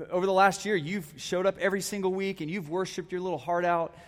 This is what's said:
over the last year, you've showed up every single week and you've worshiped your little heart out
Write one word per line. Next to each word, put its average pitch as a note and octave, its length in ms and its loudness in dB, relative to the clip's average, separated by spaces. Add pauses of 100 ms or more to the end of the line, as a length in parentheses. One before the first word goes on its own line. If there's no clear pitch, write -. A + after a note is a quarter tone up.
(100)
over F3+ 160 2
the G3 60 2
last F#3+ 320 6
year, G3+ 120 2
you've E3 400 -4
showed F#3 280 -2
up F#3+ 140 2
every F#3+ 220 2
single F#3+ 340 -2
week F#3+ 260 -4
and D3+ 80 -4
you've E3 220 -6
worshiped F#3 400 -4
your F3+ 100 -4
little F3+ 160 -4
heart F3 280 0
out E3+ 320 0 (120)